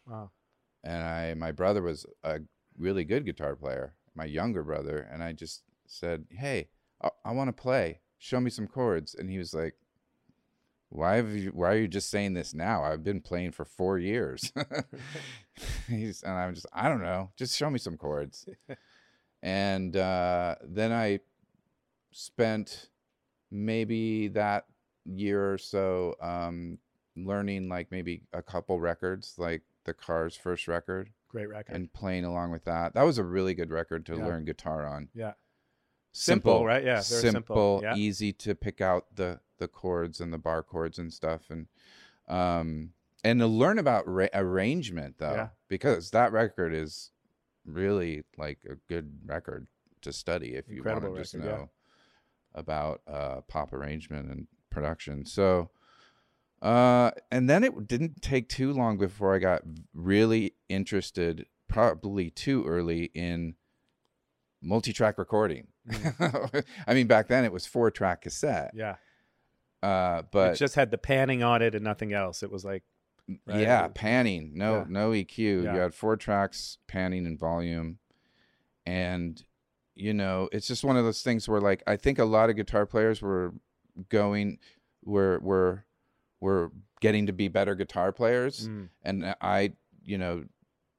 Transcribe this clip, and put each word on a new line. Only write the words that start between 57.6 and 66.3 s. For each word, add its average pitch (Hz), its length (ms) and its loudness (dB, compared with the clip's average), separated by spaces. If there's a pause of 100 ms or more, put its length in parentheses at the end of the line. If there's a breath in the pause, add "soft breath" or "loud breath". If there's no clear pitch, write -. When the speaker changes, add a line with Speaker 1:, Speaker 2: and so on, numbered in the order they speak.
Speaker 2:
it 104 240 0
didn't 143 340 -2
take 131 280 0
too 135 240 -2
long 117 260 2
before 95 380 2
I - 20 4
got 90 240 4 (320)
really 101 600 4 (140)
interested, 90 800 -2 (220)
probably 98 640 2
too 135 360 0
early, 85 380 0 (100)
in 85 400 -4 (1080)
multi-track 107 580 2
recording. 104 500 0 (200)
Speaker 1:
Mm. 131 760 -2 (100)